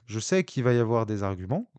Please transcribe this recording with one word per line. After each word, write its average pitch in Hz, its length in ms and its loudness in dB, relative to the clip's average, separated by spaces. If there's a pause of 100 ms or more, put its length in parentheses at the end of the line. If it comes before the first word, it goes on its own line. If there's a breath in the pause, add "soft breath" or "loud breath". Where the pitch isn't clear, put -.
je 110 120 -6
sais 185 240 0
qu'il - 200 -4
va 123 100 4
y 120 60 4
avoir 113 260 2
des 104 180 -4
arguments, 98 560 -4